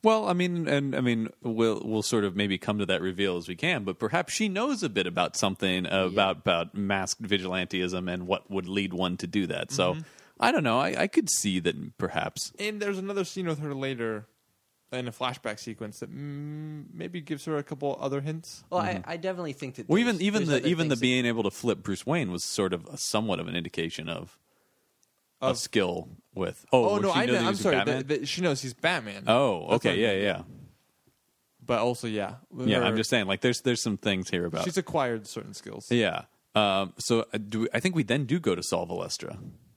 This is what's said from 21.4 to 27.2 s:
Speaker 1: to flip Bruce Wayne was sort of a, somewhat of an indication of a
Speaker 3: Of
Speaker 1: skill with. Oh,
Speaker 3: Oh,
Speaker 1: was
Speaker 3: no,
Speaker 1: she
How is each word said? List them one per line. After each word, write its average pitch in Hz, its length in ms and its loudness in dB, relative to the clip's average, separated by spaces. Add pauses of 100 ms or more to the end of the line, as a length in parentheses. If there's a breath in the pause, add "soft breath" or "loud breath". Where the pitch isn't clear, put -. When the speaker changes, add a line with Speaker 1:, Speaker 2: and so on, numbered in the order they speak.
Speaker 1:
to 101 80 2
flip 107 320 -2
Bruce - 240 -4
Wayne 139 240 0
was 87 140 -4
sort 92 300 0
of 85 120 -6
a, - 100 -14
somewhat 107 440 0
of 87 80 -6
an 92 80 -4
indication 85 520 -4
of 87 300 -10 (1040)
a 131 60 0
Speaker 3:
Of 123 100 0
Speaker 1:
skill 87 500 0 (260)
with. - 380 -6
Oh, 127 160 8
Speaker 3:
Oh, 202 60 4
Speaker 1:
was 208 80 2
Speaker 3:
no, 196 100 2
Speaker 1:
she - 80 4